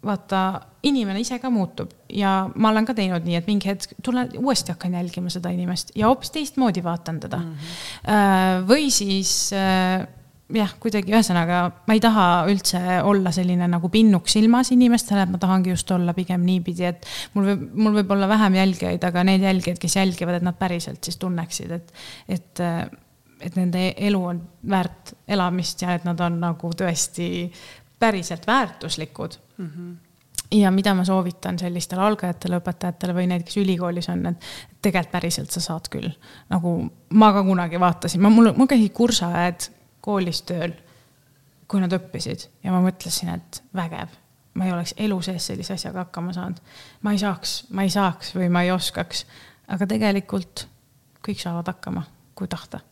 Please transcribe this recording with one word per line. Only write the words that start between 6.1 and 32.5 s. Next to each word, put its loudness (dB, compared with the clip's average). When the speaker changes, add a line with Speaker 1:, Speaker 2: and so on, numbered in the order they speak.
Speaker 1:
teistmoodi 0
vaatan -4
teda. -6
Speaker 2:
Mhm. -10
Speaker 1:
Äh, 4
või 0
siis, -2
äh, 0
jah, 0
kuidagi, -2
ühesõnaga, 2
ma 4
ei 6
taha 6
üldse 0
olla 2
selline 2
nagu 0
pinnuk 6
silmas 4
inimestele, 4
et -2
ma -2
tahangi 2
just -4
olla 0
pigem 0
niipidi, 0
et -6
mul 2
võib, -2
mul 4
võib 2
olla 2
vähem 4
jälgijaid, 0
aga 2
need 4
jälgijad, 0
kes 0
jälgivad, 0
et 0
nad -2
päriselt -4
siis -8
tunneksid, -6
et, -12
et, -8
äh, -2
et -4
nende 0
elu 0
on -6
väärt -4
elamist -2
ja -2
et -6
nad -2
on 0
nagu -4
tõesti -4
päriselt 0
väärtuslikud. -4
Speaker 2:
Mhm. -12
Speaker 1:
Ja 6
mida 2
ma 2
soovitan -2
sellistele -4
algajatele, -2